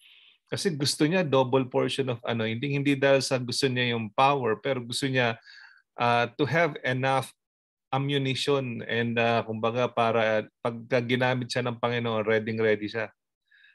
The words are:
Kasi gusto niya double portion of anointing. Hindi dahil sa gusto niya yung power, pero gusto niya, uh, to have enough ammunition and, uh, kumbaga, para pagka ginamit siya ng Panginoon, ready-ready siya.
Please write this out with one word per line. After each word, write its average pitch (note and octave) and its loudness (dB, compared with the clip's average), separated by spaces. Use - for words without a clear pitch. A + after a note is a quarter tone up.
Kasi D#3+ -2
gusto C#3+ 0
niya F3+ 2
double C3 2
portion C3 -2
of A#2 -4
anointing. A#2 -2
Hindi C#3 2
dahil C3+ 4
sa C3 0
gusto B2 -2
niya B2 0
yung A2 -4
power, C3+ 2
pero C3 -4
gusto A#2+ -6
niya, B2+ 2
uh, A#2+ 2
to D3+ 2
have D#3 2
enough C3 0
ammunition C3+ 0
and, A#2 0
uh, A#2 2
kumbaga, A2+ -2
para A2 2
pagka A#2+ -2
ginamit B2+ 0
siya B2 -2
ng A#2 -4
Panginoon, A#2 -2
ready-ready A2 0
siya. A2 -8